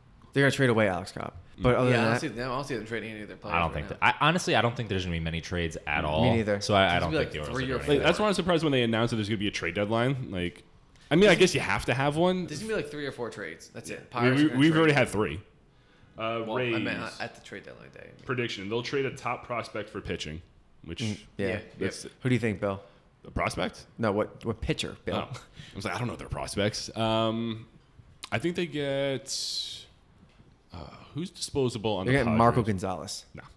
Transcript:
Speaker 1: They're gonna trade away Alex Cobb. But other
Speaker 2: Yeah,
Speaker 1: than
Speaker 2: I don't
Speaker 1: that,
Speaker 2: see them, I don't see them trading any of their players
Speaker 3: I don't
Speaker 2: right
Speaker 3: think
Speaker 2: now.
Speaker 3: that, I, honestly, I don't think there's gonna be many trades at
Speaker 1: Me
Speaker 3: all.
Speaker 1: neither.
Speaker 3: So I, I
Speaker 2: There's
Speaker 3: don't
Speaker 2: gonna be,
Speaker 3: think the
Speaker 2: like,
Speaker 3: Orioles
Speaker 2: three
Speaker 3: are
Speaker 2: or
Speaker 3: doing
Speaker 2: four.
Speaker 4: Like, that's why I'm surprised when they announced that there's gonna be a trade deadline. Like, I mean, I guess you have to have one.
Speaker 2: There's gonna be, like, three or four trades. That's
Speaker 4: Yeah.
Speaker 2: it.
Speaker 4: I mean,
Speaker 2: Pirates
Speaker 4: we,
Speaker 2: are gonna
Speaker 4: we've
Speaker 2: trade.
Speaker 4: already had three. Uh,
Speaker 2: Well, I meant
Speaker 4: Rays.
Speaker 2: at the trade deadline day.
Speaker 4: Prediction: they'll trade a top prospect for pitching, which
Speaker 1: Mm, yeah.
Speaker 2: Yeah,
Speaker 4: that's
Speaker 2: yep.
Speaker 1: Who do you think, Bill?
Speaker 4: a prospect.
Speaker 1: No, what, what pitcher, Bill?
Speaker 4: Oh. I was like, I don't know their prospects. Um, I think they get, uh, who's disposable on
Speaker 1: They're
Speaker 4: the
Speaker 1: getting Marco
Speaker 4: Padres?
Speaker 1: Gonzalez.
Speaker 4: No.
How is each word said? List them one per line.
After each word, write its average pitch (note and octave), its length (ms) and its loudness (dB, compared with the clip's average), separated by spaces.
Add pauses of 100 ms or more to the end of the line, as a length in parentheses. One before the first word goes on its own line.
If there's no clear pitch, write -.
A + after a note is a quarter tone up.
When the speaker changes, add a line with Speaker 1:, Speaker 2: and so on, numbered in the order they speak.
(340)
Speaker 1:
They're C#3 100 4
gonna C3+ 80 6
trade C3 180 4
away A2 180 6
Alex F#2 240 -2
Cobb. - 220 -8 (240)
But B2 180 4
other B2+ 140 4
Speaker 2:
Yeah, B2 80 4
Speaker 1:
than A#2 40 4
Speaker 2:
I - 40 2
don't A2+ 80 2
Speaker 1:
that, A#2+ 80 0
Speaker 2:
see E3 60 -4
them, B2 240 -6
I B2 40 -4
don't C#3 100 -4
see C#3 100 -4
them G#2+ 100 -6
trading A2 260 -6
any G#2+ 100 -10
of G#2 60 -12
their F#2+ 100 -14
players F#2+ 180 -4
Speaker 3:
I E2+ 40 4
don't E2+ 100 2
Speaker 2:
right - 40 -8 (140)
Speaker 3:
think - 20 -12 (120)
Speaker 2:
now. G2 60 4
Speaker 3:
that, B2+ 140 4
I, C#3+ 60 4
honestly, E3+ 280 2
I A2 60 6
don't A#2+ 140 2
think A2+ 140 -6
there's F#2+ 160 0
gonna F2 100 -2
be E2 40 0
many E2 220 -2
trades E2+ 360 -4 (100)
at D2+ 160 0
Speaker 1:
Me D2+ 60 0
Speaker 3:
all. D#2+ 260 4
Speaker 1:
neither. G#2 260 2
Speaker 3:
So G#2+ 140 0
I, G2 100 8
I F2+ 40 4 (100)
Speaker 2:
There's - 40 0
Speaker 3:
don't E2+ 100 0
Speaker 2:
gonna D#3 120 0
be, - 60 -10
Speaker 3:
think - 20 -14
the D3+ 60 -6
Speaker 2:
like, D3 140 -6
Speaker 3:
Orioles C3 100 -4
Speaker 2:
three C3 80 -4
Speaker 3:
are B2+ 40 -2
Speaker 2:
or - 40 -2
Speaker 3:
doing - 60 -6
Speaker 2:
four. D3 100 4
Speaker 4:
Like, C#3 80 2
that's E3+ 160 4
why G#3+ 80 2
I'm G3+ 60 2
surprised E3+ 300 2
when D#3 80 2
they B2+ 120 4
announced A#2 280 2
that A#2+ 60 -2
there's G#2 120 0
gonna A2+ 80 0
be G2+ 100 -2
a F#2+ 40 0
trade E2+ 240 -4
deadline. A#2 560 0
Like, F2 320 -4 (460)
I D3 60 4
mean, G3+ 140 10
I F3+ 60 8
guess F3+ 200 6
you - 60 2
have G2 240 -2
to B2+ 80 0
have C#3+ 240 2
one. F3+ 300 2
Speaker 2:
There's D3 140 -8
gonna A3 120 -4
be, - 80 -2
like, - 100 -6
three D3 140 -8
or C3 60 -6
four A#2+ 180 -8
trades. F2 440 -12
That's - 160 -14
Speaker 4:
Yeah. G#2 80 -8
Speaker 2:
it. - 160 -18
Speaker 4:
I A#2+ 80 0
mean, B2 120 6
Speaker 2:
Pirates C#3 80 4
Speaker 4:
we, D3 40 8
Speaker 2:
are D#3 40 6
gonna B2+ 100 0
Speaker 4:
we've D#3 120 6
Speaker 2:
trade. D#3 80 4
Speaker 4:
already D#3 140 6
had B2+ 160 4
three. F#2+ 300 -2 (800)
Uh, A2+ 280 -4
Speaker 2:
Well, A2 120 -2
I B2 200 0
meant A2 240 -2
Speaker 4:
Rays. G2 200 -8
Speaker 2:
at A#2 140 -10
the - 60 -20
trade - 220 -14
deadline A#1+ 300 -18
day. - 160 -18 (160)
Speaker 4:
Prediction: A#2 440 -4
they'll A#2 140 0
trade C3+ 220 -2
a B2 60 -2
top - 340 -8
prospect A2+ 440 -6
for F#2+ 120 -8
pitching, E2 400 -6 (420)
which - 180 -10
Speaker 1:
Mm, G#2+ 160 -4 (200)
yeah. G2+ 100 -2
Speaker 2:
Yeah, F#2+ 120 -4 (200)
Speaker 4:
that's F#2 260 -6
Speaker 2:
yep. - 160 -14
Speaker 1:
Who B2+ 80 -2
do B2+ 60 4
you A#2 40 2
think, G#2+ 200 -2
Bill? G2+ 220 -4 (420)
Speaker 4:
a G2+ 60 -16
prospect. - 560 -4 (140)
Speaker 1:
No, A2+ 120 2
what, G2+ 340 -2
what A2+ 160 -4
pitcher, - 340 -4 (100)
Bill? F#2 260 -2
Speaker 4:
Oh. C3 60 -10
I - 380 -18
was F#2+ 100 -8
like, F2 80 -4
I F2+ 60 -4
don't A#2+ 80 -2
know F#2 80 -6
their C#2+ 120 -12
prospects. C#2+ 680 -2
Um, A2+ 720 0 (640)
I A2 80 0
think E3+ 160 -2
they F3+ 100 -2
get, C#3 1200 -4 (880)
uh, F2 40 -14 (360)
who's E3 160 -8
disposable A2+ 680 -2
on F#2 100 -2
Speaker 1:
They're B2+ 60 4
Speaker 4:
the C#3 100 4
Speaker 1:
getting A2+ 140 2
Marco A#2 240 6
Speaker 4:
Padres? G#2+ 200 0
Speaker 1:
Gonzalez. F#2 440 -6 (100)
Speaker 4:
No. - 80 -14 (140)